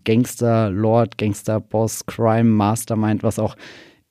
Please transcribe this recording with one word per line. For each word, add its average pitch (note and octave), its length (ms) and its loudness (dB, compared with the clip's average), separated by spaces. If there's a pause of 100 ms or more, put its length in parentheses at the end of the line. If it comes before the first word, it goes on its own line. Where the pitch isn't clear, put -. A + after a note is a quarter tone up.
Gangster-Lord, A2+ 1120 0
Gangster-Boss, G#2+ 880 -4
Crime-Mastermind, A2 1160 0
was A2+ 160 -2
auch A2 160 -4 (560)